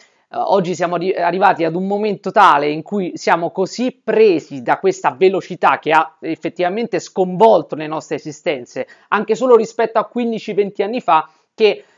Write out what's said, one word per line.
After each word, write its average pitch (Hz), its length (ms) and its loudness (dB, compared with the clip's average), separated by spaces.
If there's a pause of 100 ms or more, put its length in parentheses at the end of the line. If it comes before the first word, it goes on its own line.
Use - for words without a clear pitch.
(280)
Eh, - 100 -12
oggi 180 360 0
siamo 175 220 -2
arri-, 175 180 -2
arrivati 175 500 0
ad 165 120 -2
un 190 100 -4
momento 202 460 -4
tale 151 360 4
in 151 140 -4
cui 185 320 -4
siamo 170 380 -2
così 233 520 -4
presi 190 600 2
da 143 160 0
questa 180 320 0
velocità 180 680 0
che 147 140 -4
ha 156 300 0
effettivamente 175 800 -4
sconvolto 185 760 2
le 151 100 -8
nostre 156 300 -8
esistenze, 139 720 -8 (220)
anche 214 260 -2
solo 247 200 4
rispetto 220 440 0
a 208 80 -2
quindici, 233 460 -6
venti 196 280 -2
anni 220 180 -4
fa, 156 300 0 (240)
che, 208 300 0 (140)